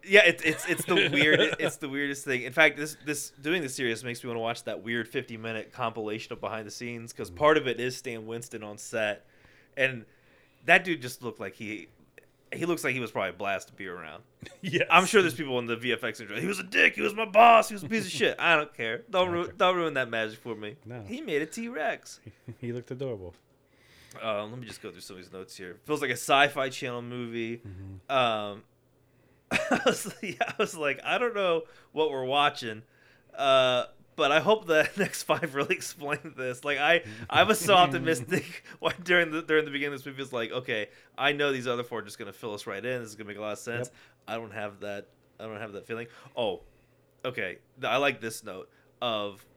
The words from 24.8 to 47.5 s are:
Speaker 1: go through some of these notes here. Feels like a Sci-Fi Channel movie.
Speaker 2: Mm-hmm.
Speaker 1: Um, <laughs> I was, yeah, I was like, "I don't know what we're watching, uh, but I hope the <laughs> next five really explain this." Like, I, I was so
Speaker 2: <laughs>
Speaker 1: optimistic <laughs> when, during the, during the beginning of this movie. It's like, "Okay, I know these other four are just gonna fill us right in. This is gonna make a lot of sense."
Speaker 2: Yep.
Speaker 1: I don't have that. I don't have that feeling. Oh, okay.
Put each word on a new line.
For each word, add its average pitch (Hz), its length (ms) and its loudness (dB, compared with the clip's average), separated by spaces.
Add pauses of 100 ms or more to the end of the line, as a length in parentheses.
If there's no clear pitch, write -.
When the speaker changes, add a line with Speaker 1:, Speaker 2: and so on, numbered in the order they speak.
Speaker 1:
go 104 100 -12
through 87 120 -18
some 95 140 -16
of 92 60 -16
these 85 100 -20
notes 92 240 -16
here. 92 280 -14
Feels 151 160 -2
like 135 100 -2
a 120 40 0
Sci-Fi 139 560 2
Channel 123 320 -8
movie. 117 560 -8
Speaker 2:
Mm-hmm. 95 580 -14
Speaker 1:
Um, 107 460 0 (460)
<laughs> - 420 -20
I 622 340 -2
was, 202 280 0 (100)
yeah, 196 180 -6
I - 180 -2
was 208 180 -2
like, 147 280 -2
"I 165 140 0
don't 233 160 -2
know 175 300 0 (280)
what 151 180 0
we're 135 140 -4
watching, 131 580 0 (540)
uh, 131 480 4 (320)
but 147 160 4
I 156 80 6
hope 196 260 2
the 156 260 6
<laughs> - 40 -10
next - 280 -2
five 151 300 0
really 139 220 0
explain 147 600 -8
this." 127 280 -6
Like, 143 140 0
I, 160 240 4 (260)
I 151 140 6
was 208 180 6
so 185 140 6
Speaker 2:
<laughs> 180 100 10
Speaker 1:
optimistic 151 880 -2
<laughs> - 80 -20
when, 160 140 0 (100)
during 175 260 4
the, 160 120 -2
during 156 240 4
the 143 40 -8
beginning 143 240 -2
of 131 60 -10
this 139 60 -14
movie. 135 160 -10
It's 123 100 -8
like, 117 180 -2
"Okay, 120 380 -4 (300)
I 139 140 2
know 143 200 2
these 127 160 -4
other 120 160 -2
four 120 140 -8
are 104 40 -8
just 101 160 -16
gonna 101 140 -12
fill 110 220 -8
us 101 120 -10
right 101 180 -8
in. 127 160 -4
This 110 100 -12
is 104 60 -16
gonna 104 120 -12
make 104 100 -12
a 104 40 -8
lot 107 100 -6
of 101 60 -8
sense." 120 300 -8
Speaker 2:
Yep. - 60 -20 (340)
Speaker 1:
I 107 80 -6
don't 113 160 -10
have 104 280 -10
that. 101 260 -10 (320)
I 104 60 -14
don't 110 160 -12
have 107 140 -12
that 95 120 -12
feeling. 117 220 -10 (280)
Oh, 110 260 -2 (600)
okay. 110 340 -6 (220)